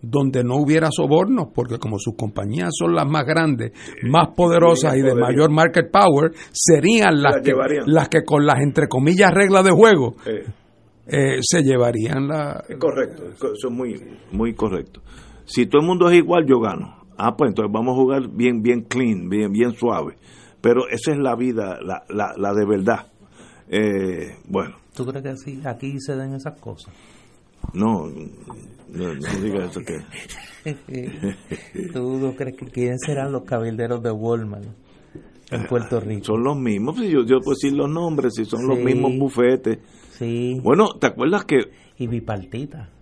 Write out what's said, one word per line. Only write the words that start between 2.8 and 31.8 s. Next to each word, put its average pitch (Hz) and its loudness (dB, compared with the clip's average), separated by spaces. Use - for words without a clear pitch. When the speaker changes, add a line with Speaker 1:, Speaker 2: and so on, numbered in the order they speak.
Speaker 1:
las 151 0
más 147 0
grandes, 147 0
más 160 4
poderosas 170 4
y 135 4
de 135 4
Speaker 2:
Poder. 120 2
Speaker 1:
mayor 143 4
market 165 2
power, 160 4
serían 180 4
Speaker 2:
Se 143 2
Speaker 1:
las - -
Speaker 2:
las 135 -2
Speaker 1:
que, 139 2
Speaker 2:
llevarían. 131 0
Speaker 1:
las 151 4
que 151 4
con 147 2
las, 151 4
entre 143 2
comillas, 175 4
reglas 190 4
de 190 6
juego, 160 6
Speaker 2:
Eh. 107 -6
Speaker 1:
eh, 135 2
se 160 2
llevarían 123 2
la 147 -4
Speaker 2:
Es 131 -12
correcto, 131 -2
eso 120 -6
es - -4
muy, 120 -8
muy 110 -2
correcto. 92 -6
Si 120 0
todo 143 4
el 160 0
mundo 175 4
es 175 8
igual, 170 4
yo 131 4
gano. 101 -4
Ah, 110 -2
pues 147 0
entonces 104 -2
vamos 120 -2
a 131 0
jugar 131 0
bien, 120 0
bien 120 0
clean, 113 -2
bien, 104 -2
bien 113 0
suave. 101 -4
Pero 120 4
esa 117 -4
es 143 -2
la 131 0
vida, 110 -4
la, 90 -8
la, 104 -4
la 101 -2
de 104 2
verdad. 104 0
Eh, 95 -2
bueno. 92 -6
Speaker 3:
¿Tú 131 -8
crees 135 -10
que 139 -8
así, 135 -14
aquí 135 -8
se 139 -8
den 135 -8
esas 135 -14
cosas? - -18
Speaker 2:
No, 95 -2
no, - -14
no 78 -8
digas 98 -4
eso 90 -10
que 78 -10
Speaker 3:
<laughs> - -10